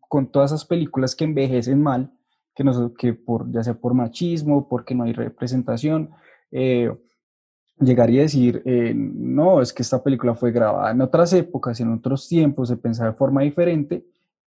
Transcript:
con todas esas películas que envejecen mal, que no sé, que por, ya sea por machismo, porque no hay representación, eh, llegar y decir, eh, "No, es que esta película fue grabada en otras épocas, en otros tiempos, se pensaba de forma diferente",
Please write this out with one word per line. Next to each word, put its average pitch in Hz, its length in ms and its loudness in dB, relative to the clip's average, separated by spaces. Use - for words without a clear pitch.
con 139 240 -2
todas 139 200 2
esas 156 140 -6
películas 143 500 -2
que - 100 -4
envejecen 135 560 0
mal, 131 300 -2
que 139 80 -2
no 135 100 4
sé, 120 240 -2
que 120 160 0
por, 117 380 -6
ya 117 120 -2
sea 120 100 -4
por 123 200 -2
machismo, 147 760 0
porque 123 260 -4
no 123 80 -2
hay 117 100 -2
representación, 123 960 -4
eh, 127 420 0
llegar 123 320 4
y 123 60 4
decir, 135 480 2
eh, 120 300 0
"No, 135 640 2
es 123 120 -2
que - 80 -8
esta 123 220 -2
película 123 320 0
fue 120 160 0
grabada 107 400 2
en 123 100 2
otras 165 320 2
épocas, 131 460 -2
en 117 120 -2
otros 127 380 -4
tiempos, 143 400 2
se 120 80 -2
pensaba 117 320 -4
de 110 80 -6
forma 139 240 0
diferente", 156 640 -2